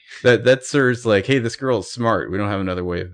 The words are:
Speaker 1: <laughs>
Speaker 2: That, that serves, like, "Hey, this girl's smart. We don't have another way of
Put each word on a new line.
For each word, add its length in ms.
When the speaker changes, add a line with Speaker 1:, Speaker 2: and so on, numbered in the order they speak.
Speaker 1:
<laughs> 120
Speaker 2:
That, 200
that 220
serves, 400
like, 200
"Hey, 140
this 160
girl's 340
smart. 400
We 80
don't 120
have 100
another 240
way 180
of 120